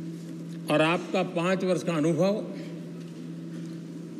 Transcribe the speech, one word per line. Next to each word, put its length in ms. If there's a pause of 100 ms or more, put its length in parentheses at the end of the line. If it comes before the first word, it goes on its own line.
(720)
और 120
आपका 400
पांच 420
वर्ष 180
का 100
अनुभव 440 (1800)